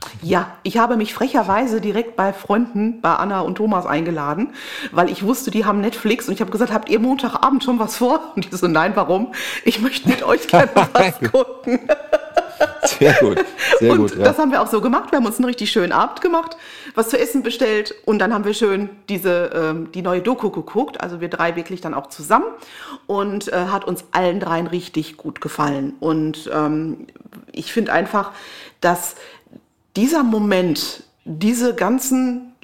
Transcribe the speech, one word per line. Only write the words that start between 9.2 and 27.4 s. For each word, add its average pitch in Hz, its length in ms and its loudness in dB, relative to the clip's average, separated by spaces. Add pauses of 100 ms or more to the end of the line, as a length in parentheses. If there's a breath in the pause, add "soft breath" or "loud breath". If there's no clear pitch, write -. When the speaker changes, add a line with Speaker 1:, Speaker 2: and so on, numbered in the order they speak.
Speaker 1:
Ich 202 160 2
möchte - 280 -2
mit 254 140 4
euch - 240 2
gerne - 260 8
Speaker 2:
<laughs> 190 200 4
Speaker 1:
was 180 400 2
gucken.“ 254 480 0 (1160)
Speaker 2:
Sehr - 160 8
gut, 381 300 4 (360 loud breath)
sehr 226 120 6
Speaker 1:
Und - 60 6
Speaker 2:
gut, 107 180 2
ja. 190 80 4
Speaker 1:
das 277 140 4
haben 302 140 2
wir 214 80 4
auch - 80 0
so 220 120 0
gemacht. 254 320 0
Wir 320 40 6
haben 254 100 2
uns 240 100 -4
einen 254 100 2
richtig 240 240 -2
schönen 175 220 2
Abend 196 280 0
gemacht, 330 360 0 (380 loud breath)
was 226 140 0
zu 262 100 0
essen 262 240 0
bestellt 214 520 -2 (100)
und 214 140 2
dann 220 160 0
haben 208 100 -2
wir 208 100 0
schön 202 360 0 (180)
diese, 175 460 0
ähm, 160 380 -4
die 185 100 -8
neue 180 180 0
Doku 226 300 -2
geguckt. - 500 -4
Also 175 200 -8
wir 170 80 -6
drei 170 280 -2
wirklich 175 240 -8
dann 160 140 -8
auch 139 140 -6
zusammen 214 360 2 (640 loud breath)
und, 202 460 -4
äh, 180 140 0
hat 196 180 -2
uns 180 280 -6
allen 180 280 2
dreien 165 260 -2
richtig 165 500 -6
gut - 240 -12
gefallen. 143 600 -2
Und, 156 520 -2
ähm, 151 540 -2 (460)